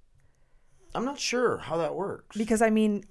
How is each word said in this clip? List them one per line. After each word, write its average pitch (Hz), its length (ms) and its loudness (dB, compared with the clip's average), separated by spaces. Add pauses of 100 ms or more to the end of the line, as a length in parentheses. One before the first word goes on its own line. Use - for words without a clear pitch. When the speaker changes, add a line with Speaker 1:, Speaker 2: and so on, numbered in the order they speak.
(960)
Speaker 1:
I'm 202 80 -4
not 277 140 -6
sure 233 400 0
how 156 200 -4
that 147 160 -2
works. - 420 -8
Speaker 2:
Because, 220 260 2
I 220 80 6
mean, 214 400 2